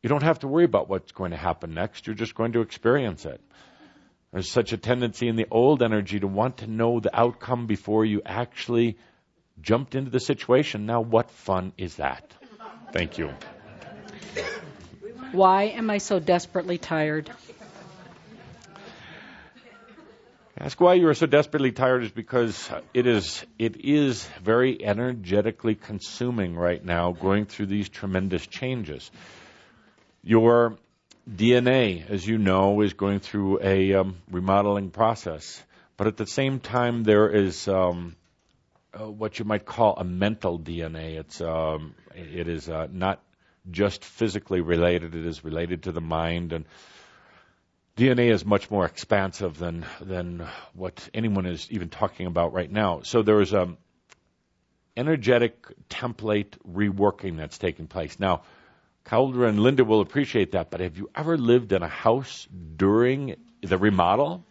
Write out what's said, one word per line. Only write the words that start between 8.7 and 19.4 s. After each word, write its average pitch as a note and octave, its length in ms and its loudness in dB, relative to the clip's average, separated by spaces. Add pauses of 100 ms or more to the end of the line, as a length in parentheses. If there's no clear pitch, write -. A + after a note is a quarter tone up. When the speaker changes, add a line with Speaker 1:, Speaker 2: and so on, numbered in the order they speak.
Speaker 1:
jumped A#2+ 340 0
into C3+ 160 -4
the B2+ 80 2
situation. B2 680 0
Now, A#2 140 0
what A2+ 320 2
fun F#2 460 -4
is F2+ 180 -10
that? C2+ 340 -6 (640)
Thank E2+ 260 -4
you. D2+ 140 -6 (2000)
Speaker 2:
Why F#3+ 360 4
am A3 220 -4
I G#3 100 -2
so F#3+ 200 -2
desperately F3 580 0
tired? D#3 540 -4 (3250)